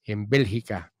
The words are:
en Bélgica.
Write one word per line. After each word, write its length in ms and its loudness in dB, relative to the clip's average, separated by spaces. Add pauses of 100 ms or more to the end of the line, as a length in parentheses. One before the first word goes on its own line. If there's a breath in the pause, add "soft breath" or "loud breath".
en 240 -4
Bélgica. 720 0